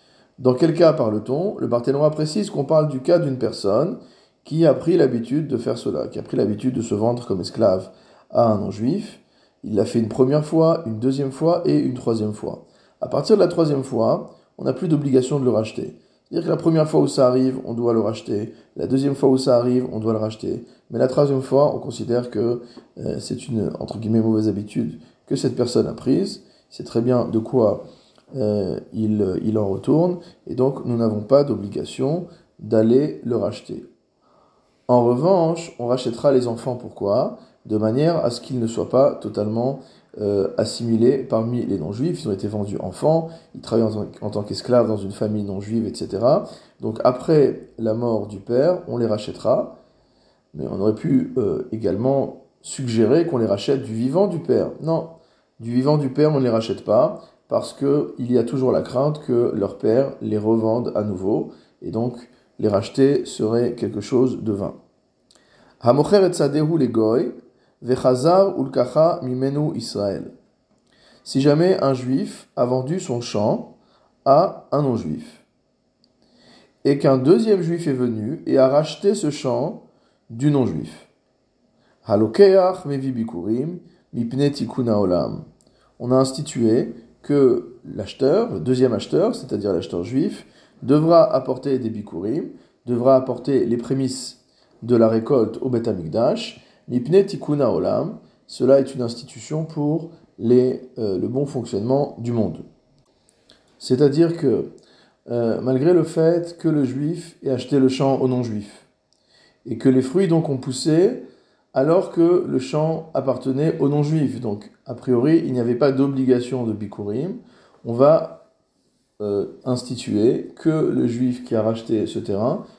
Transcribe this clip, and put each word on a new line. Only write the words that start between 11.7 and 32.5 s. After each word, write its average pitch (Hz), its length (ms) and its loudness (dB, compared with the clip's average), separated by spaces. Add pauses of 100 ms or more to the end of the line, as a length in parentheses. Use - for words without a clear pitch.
une 135 160 0
troisième 113 400 -4
fois. - 320 -12 (380)
À - 60 -6
partir 147 280 2
de 185 60 4
la 175 60 4
troisième 151 340 0
fois, 120 480 -2 (260)
on - 80 -12
n'a 131 80 -2
plus 175 160 -4
d'obligation 143 520 2
de 131 40 -2
le 123 60 4
racheter. 107 480 -4 (260)
C'est-à-dire 165 220 -6
que 160 80 -2
la - 20 -4
première 156 320 2
fois 156 120 2
où 147 60 4
ça 139 220 4
arrive, 131 380 2
on 117 80 -6
doit 117 180 0
le 113 80 2
racheter. 107 540 -4 (220)
La 85 100 -4
deuxième 135 300 0
fois 139 120 4
où 131 80 6
ça 131 220 4
arrive, 123 340 0
on 107 80 -6
doit 110 140 0
le 110 60 -2
racheter. 110 440 -6 (260)
Mais 117 80 -6
la 127 80 4
troisième 135 360 2
fois, 131 340 2
on 120 40 -6
considère 120 500 -4
que, 117 320 -2 (340)
euh, - 240 -6
c'est - 260 -8
une, 110 320 -2
entre - 200 -8
guillemets, 110 240 2
mauvaise 110 260 2
habitude 104 520 -4 (260)
que 143 100 -2
cette 131 180 -2
personne 120 320 0
a - 60 -8
prise. 160 520 -2 (260)
C'est - 140 -16
très - 180 -2
bien 123 240 2
de 113 120 0
quoi, 110 460 0 (520)
euh, 104 420 -2 (140)
il, 104 500 0
il 107 160 0
en 104 100 -2
retourne. 156 500 0 (280)
Et - 80 -8
donc, 131 300 0
nous 120 120 -2
n'avons 107 260 0
pas 135 200 4
d'obligation 131 840 -4 (320)